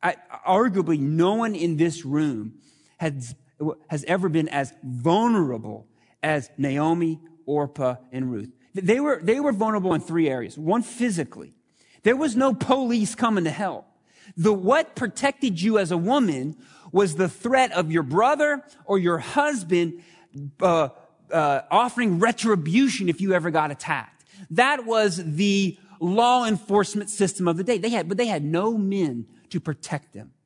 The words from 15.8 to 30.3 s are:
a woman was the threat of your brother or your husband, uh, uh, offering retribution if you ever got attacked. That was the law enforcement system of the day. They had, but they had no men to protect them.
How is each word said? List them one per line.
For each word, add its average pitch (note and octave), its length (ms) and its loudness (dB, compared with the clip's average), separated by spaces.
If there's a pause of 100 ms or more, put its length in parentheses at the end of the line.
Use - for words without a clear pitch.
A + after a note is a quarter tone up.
a F3+ 60 0
woman E3+ 600 0 (360)
was F3+ 240 2
the F3+ 120 0
threat B3 440 0
of E3 180 0
your D#3+ 120 2
brother C4+ 600 2 (220)
or G3+ 140 0
your F3 200 2
husband, F3+ 840 -2 (580)
uh, E3 280 4 (420)
uh, E3 300 2 (100)
offering A3+ 480 2
retribution G#3 880 2
if E3 120 -2
you F#3+ 120 0
ever F3 180 0
got D3+ 200 0
attacked. C#3 540 -8 (260)
That B3+ 340 2
was G#3+ 400 0
the G3 540 2 (220)
law A#3 440 4
enforcement G#3 680 0
system F3+ 380 0
of E3 80 2
the F#3 80 -4
day. A#3 140 0
They G#3 120 -2
had, F#3+ 180 -2
but F#3+ 100 -4
they A#3+ 80 0
had F3 180 -2
no F#3 320 0
men F#3+ 500 -2 (240)
to F3 100 -4
protect - 520 -8
them. - 200 -18 (140)